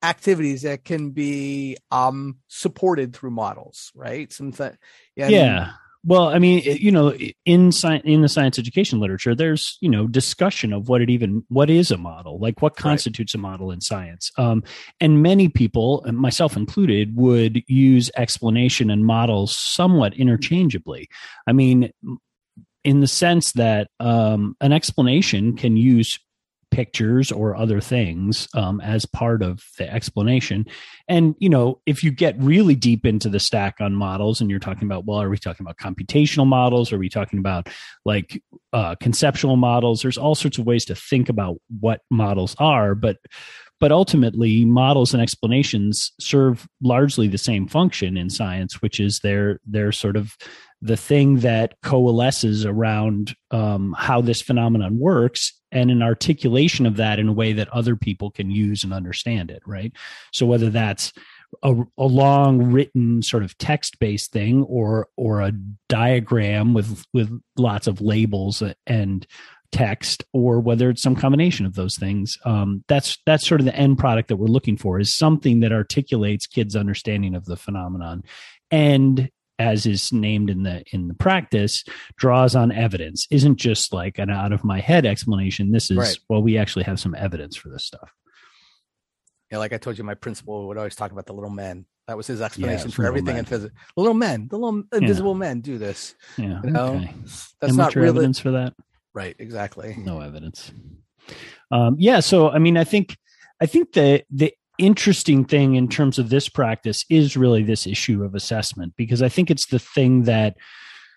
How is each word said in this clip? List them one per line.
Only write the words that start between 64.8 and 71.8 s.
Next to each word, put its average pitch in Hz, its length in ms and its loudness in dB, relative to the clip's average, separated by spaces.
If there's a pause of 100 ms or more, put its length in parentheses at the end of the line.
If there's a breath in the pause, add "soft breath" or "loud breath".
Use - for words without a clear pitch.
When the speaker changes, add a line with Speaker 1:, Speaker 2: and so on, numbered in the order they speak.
Speaker 2:
or 110 240 -2
a 101 120 -2 (360)
diagram 113 840 2
with, 107 380 -4
with 117 280 -2 (160)
lots 113 320 0
of 98 120 -4
labels 104 640 0 (240)
and 98 400 -2 (460 loud breath)
text, - 500 -2 (100)
or 120 280 2
whether 120 300 2
it's 117 120 -4
some 127 140 2
combination 143 500 2
of 92 80 -6
those 95 220 -4